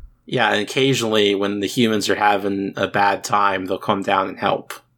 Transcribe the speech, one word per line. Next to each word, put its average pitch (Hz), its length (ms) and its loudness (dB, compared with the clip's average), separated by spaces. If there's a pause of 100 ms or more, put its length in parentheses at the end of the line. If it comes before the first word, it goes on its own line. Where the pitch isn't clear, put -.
(260)
Yeah, 113 260 0
and 104 100 0
occasionally 110 760 2
when 101 260 -2
the 98 60 -2
humans 110 420 0
are 120 60 2
having 101 600 0
a 98 120 -2
bad 101 360 0
time, 101 420 0
they'll 95 120 -4
come 98 260 -2
down 98 240 4
and 92 120 -10
help. - 340 -2 (240)